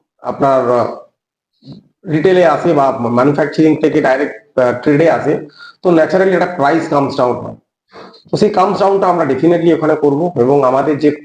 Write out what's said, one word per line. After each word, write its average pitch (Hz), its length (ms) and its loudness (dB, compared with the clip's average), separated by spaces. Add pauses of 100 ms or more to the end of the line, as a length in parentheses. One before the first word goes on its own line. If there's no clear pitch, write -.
(220)
আপনার, 127 500 0
আহ, 113 240 -2 (1120)
রিটেলে 175 380 2
আসে 165 280 0
বা 135 180 2
ম্যানুফ্যাকচারিং 143 840 0
থেকে 147 260 0
ডাইরেক্ট, 135 580 -2
আহ, 123 220 0
ট্রেডে 156 300 2
আসে, - 360 -4 (360)
তো 185 80 2
ন্যাচারালি 180 400 2
একটা 175 140 0
প্রাইস 160 440 -2
কামস 139 280 -2
ডাউন 123 200 0
হয়। - 180 -14 (760)
তো 156 60 -2
সেই 202 120 2
কামস 196 300 0
ডাউনটা 196 280 0
আমরা 175 180 0
ডেফিনেটলি 165 480 2
ওখানে 156 220 0
করবো। 147 400 0
এবং 135 280 2
আমাদের 135 340 0
যে 147 280 0